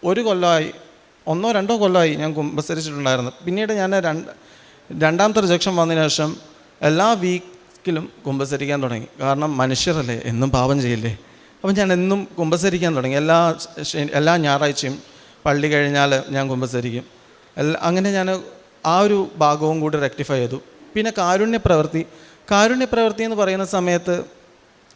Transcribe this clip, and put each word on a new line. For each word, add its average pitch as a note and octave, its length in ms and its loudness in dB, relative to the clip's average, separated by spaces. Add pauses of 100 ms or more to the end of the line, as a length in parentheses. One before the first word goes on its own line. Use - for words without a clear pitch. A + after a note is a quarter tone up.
ഒരു A3+ 180 0
കൊല്ലമായി, F3 500 2 (560)
ഒന്നോ F3+ 240 -2
രണ്ടോ G#3 300 0
കൊല്ലമായി F3+ 340 4
ഞാൻ D3+ 180 -4
കുമ്പസരിച്ചിട്ടുണ്ടായിരുന്നു. D3 1000 -4 (140)
പിന്നീട് G#3 280 -2
ഞാൻ F#3+ 260 -2
രണ്ട്, D#3+ 320 -4 (720)
രണ്ടാമത്തെ G3 360 2
റിജക്ഷൻ F3+ 360 2
വന്നതിന് E3 320 2
ശേഷം D#3 300 -2 (440)
എല്ലാ F3 320 2
വീക്കിലും F3+ 960 -4 (160)
കുമ്പസരിക്കാൻ C#3 580 -2
തുടങ്ങി. A#2 240 -4 (140)
കാരണം C#3 360 0
മനുഷ്യരല്ലേ, C3 680 0
എന്നും B2 260 0
പാപം C3 300 2
ചെയ്യില്ലേ. A2+ 360 -2 (440)
അപ്പം G3 140 0
ഞാൻ F#3+ 180 2
എന്നും F#3+ 340 0 (120)
കുമ്പസരിക്കാൻ E3+ 560 0
തുടങ്ങി. C3 200 -2
എല്ലാ D#3+ 240 4 (420)
ശ-, D3 380 -4
എല്ലാ E3 180 4
ഞായറാഴ്ചയും C#3+ 580 0 (500)
പള്ളി D3 220 2
കഴിഞ്ഞാൽ C#3+ 600 2
ഞാൻ C3+ 180 -2
കുമ്പസരിക്കും. B2 720 -6 (400)
എല്ലാ, D3 240 0
അങ്ങനെ F#3 300 0
ഞാൻ F#3+ 160 -2 (580)
ആ E3+ 140 4
ഒരു G3+ 360 2
ഭാഗവും D#3 440 2
കൂടി D3+ 180 -2
റെക്ടിഫൈ C#3 420 -2
ചെയ്തു. B2 220 -4 (320)
പിന്നെ G#3+ 240 0
കാരുണ്യ G3+ 480 2
പ്രവൃത്തി, D#3+ 400 2 (460)
കാരുണ്യ A3+ 340 4
പ്രവൃത്തി A3+ 380 0
എന്ന് A3+ 120 -2
പറയുന്ന F#3+ 300 0
സമയത്ത് F3+ 580 -2 (720)